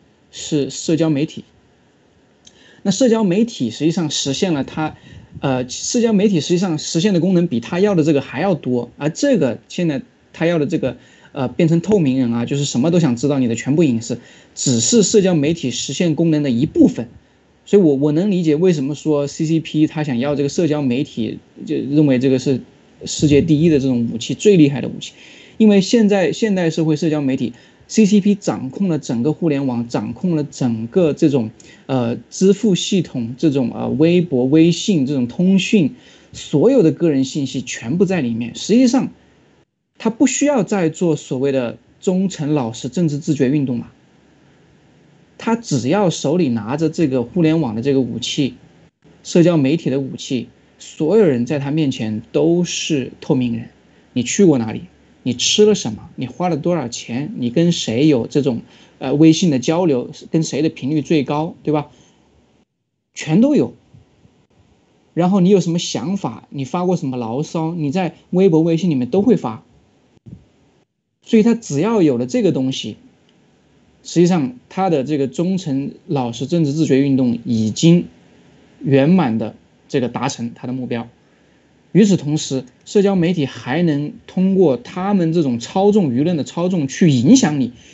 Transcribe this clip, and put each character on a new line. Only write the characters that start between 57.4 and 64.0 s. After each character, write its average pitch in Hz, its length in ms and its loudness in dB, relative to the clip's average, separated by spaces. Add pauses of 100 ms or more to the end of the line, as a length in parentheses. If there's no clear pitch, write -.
跟 170 220 2
谁 135 360 0
有 123 200 2
这 143 160 -2
种， 123 180 -2 (380)
呃， 135 160 -4
微 160 180 6
信 170 160 0
的 139 80 2
交 165 280 0
流？ 127 260 -2 (180)
跟 160 140 0
谁 - 180 -4
的 156 80 0
频 139 220 -8
率 156 100 -2
最 151 220 0
高？ 151 400 -4
对 151 100 -2
吧？ 147 160 -2 (1300)
全 160 260 0
都 285 140 4
有。 147 180 0 (1400)